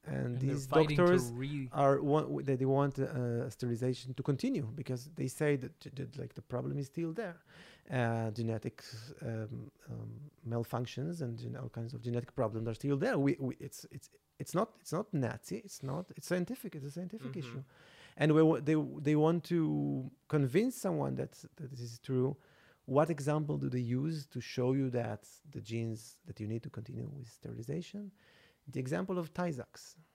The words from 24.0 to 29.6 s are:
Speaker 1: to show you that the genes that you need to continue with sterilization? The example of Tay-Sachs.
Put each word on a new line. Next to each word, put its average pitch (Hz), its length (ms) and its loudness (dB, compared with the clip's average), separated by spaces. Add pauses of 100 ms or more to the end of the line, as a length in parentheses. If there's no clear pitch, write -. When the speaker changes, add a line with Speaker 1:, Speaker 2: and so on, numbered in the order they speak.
Speaker 1:
to 127 120 -8
show 127 320 0
you 135 180 2
that 113 380 -4 (240)
the 117 80 -8
genes 113 560 -6 (100)
that - 140 -14
you 107 80 -4
need 113 160 -4
to - 60 -10
continue 117 460 -8
with 123 120 -14
sterilization? 143 840 -8 (560)
The 135 140 -6
example 180 400 -4
of 165 120 -8
Tay-Sachs. - 640 -6 (180)